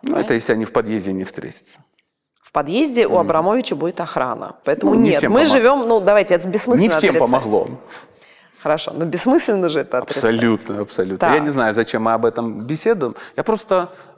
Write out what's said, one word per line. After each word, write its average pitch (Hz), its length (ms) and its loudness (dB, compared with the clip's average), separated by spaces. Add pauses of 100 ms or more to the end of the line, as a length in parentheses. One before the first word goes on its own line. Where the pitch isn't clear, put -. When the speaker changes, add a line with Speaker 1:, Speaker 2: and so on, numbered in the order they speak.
Speaker 1:
Ну, 269 80 -6
Speaker 2:
правильно? - 160 -2
Speaker 1:
это 143 80 0
если 113 200 0
они 110 120 -2
в - 80 -10
подъезде 104 400 -2
не 95 100 -6
встретятся. - 560 -14 (600)
Speaker 2:
В - 100 -20
подъезде 226 540 0
у - 60 0
Speaker 1:
Мгм. 180 80 4
Speaker 2:
Абрамовича 175 560 0
будет 170 260 -4
охрана. 127 540 -6 (100)
Поэтому 160 300 2
Speaker 1:
Ну, 226 60 6
не 220 80 4
Speaker 2:
нет, 160 100 2
Speaker 1:
всем - 140 2
Speaker 2:
мы 254 120 6
Speaker 1:
помо-, 302 60 2
Speaker 2:
живем, 254 360 4
ну, 226 120 4
давайте, 196 360 4
это 175 120 -4
бессмысленно 208 340 0
Speaker 1:
не 214 80 4
всем 160 260 2
Speaker 2:
отрицать. 165 40 2
Speaker 1:
помогло. 120 480 2 (960)
Speaker 2:
Хорошо, 156 300 -2
но 160 120 -4
бессмысленно 185 640 0
же 147 120 -2
это 127 180 -4
отрицать. 135 240 -4
Speaker 1:
Абсолютно, 113 580 0
абсолютно. 180 460 -2
Speaker 2:
Так. 151 80 4
Speaker 1:
Я 156 60 2
не 147 100 -4
знаю, 117 240 0
зачем 117 280 -2
мы 113 100 2
об 113 120 0
этом 113 360 -4
беседуем. 151 540 -2 (220)
Я 151 60 -6
просто, 190 460 -2 (280)